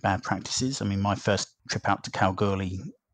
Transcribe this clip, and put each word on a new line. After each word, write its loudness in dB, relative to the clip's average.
bad 2
practices. -2
I -4
mean, 0
my 2
first 0
trip -2
out 0
to -8
Kalgoorlie, 0